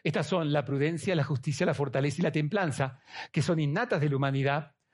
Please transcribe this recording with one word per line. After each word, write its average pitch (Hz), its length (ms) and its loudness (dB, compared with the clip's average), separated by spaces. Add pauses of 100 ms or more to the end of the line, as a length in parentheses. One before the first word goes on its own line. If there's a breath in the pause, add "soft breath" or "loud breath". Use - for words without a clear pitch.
Estas 165 220 0
son 165 260 0
la 147 140 2
prudencia, 156 500 0
la 147 80 2
justicia, 151 440 0
la 151 80 0
fortaleza 139 440 0
y 175 40 2
la 160 80 2
templanza, 151 680 -2 (320 loud breath)
que 156 120 0
son 165 160 2
innatas 160 420 0
de 151 80 2
la 139 60 2
humanidad, 139 580 0 (200 soft breath)